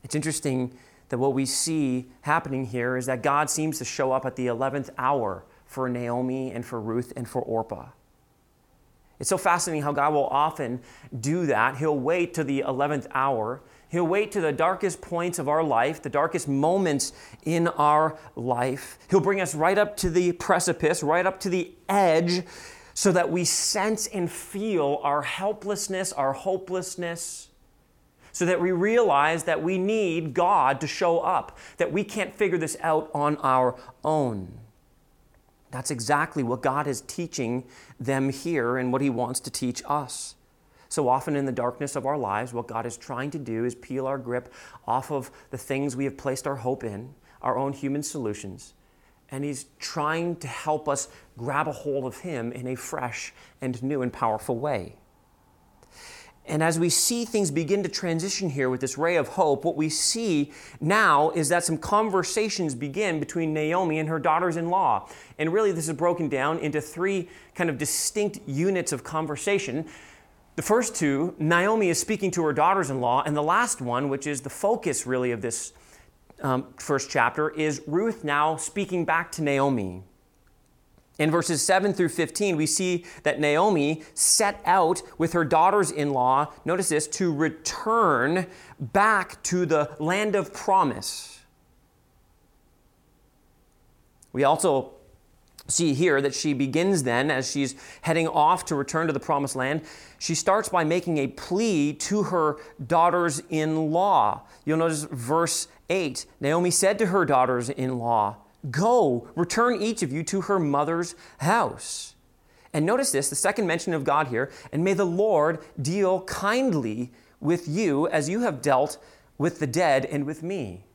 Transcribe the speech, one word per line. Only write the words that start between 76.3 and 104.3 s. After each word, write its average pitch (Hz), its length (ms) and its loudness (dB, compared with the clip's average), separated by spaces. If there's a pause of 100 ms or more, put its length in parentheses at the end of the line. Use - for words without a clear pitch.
um, 131 380 -2
first 139 320 -2
chapter, 143 400 2
is 151 340 -2
Ruth 208 380 -2
now 151 320 2
speaking 180 500 -4
back 160 280 -2
to 165 100 -6
Naomi. 131 580 0 (1160)
In 156 140 2
verses 165 300 2
seven 190 320 4
through 175 140 2
fifteen, 175 480 0
we 151 100 2
see 180 380 0 (200)
that 151 180 0
Naomi 156 640 2 (100)
set - 520 2
out 180 360 4 (160)
with 160 160 0
her 170 100 4
daughters-in-law, 147 1120 4 (100)
notice 180 240 0
this, 151 200 2
to 175 260 0
return 160 1120 2 (320)
back 196 640 2
to 180 220 2
the 147 340 2
land 190 380 0
of 151 160 -2
promise. - 880 0 (3000)
We 135 140 2
also 147 480 2 (760)
see 160 260 2
here 143 280 4
that 139 120 0
she 147 200 -2
begins 147 500 2
then, 127 260 2
as 131 220 0
she's 135 240 -2 (280)
heading 165 260 2
off 160 380 4
to 160 80 -2
return 160 320 0
to 156 40 0
the 147 80 -2
promised 143 380 -2
land, 139 240 0 (380)
she 165 160 -2
starts 202 340 2
by 170 160 2
making 170 320 0
a 139 100 0
plea 180 680 0
to 208 280 0
her 156 360 0 (280)
daughters-in-law. 160 1500 2 (220)